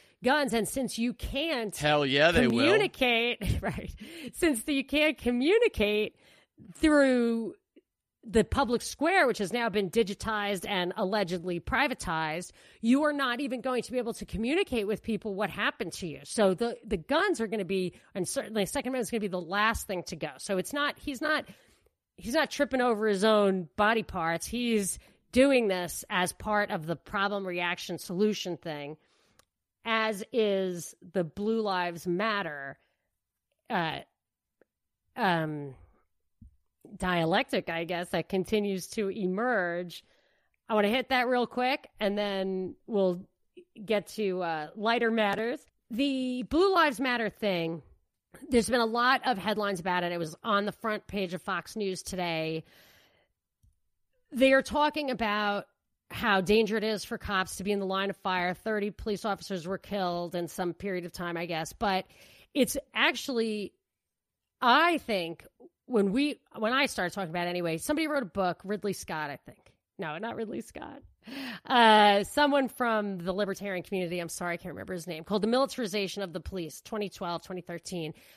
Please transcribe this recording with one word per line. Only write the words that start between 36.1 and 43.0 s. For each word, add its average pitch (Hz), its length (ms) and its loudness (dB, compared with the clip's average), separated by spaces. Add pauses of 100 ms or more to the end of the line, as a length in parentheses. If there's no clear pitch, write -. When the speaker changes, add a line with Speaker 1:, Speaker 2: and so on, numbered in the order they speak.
Speaker 1:
dialectic, 180 720 0
I 170 160 -4
guess, 175 260 -6
that 165 200 -2
continues 196 580 -2
to 202 220 -2
emerge. 185 920 -2 (640)
I 226 60 0
wanna 208 140 4
hit 247 220 0
that 247 180 2
real 247 180 2
quick, 254 420 -2 (120)
and 202 160 0
then 190 580 -2 (120)
we'll 190 400 2 (580)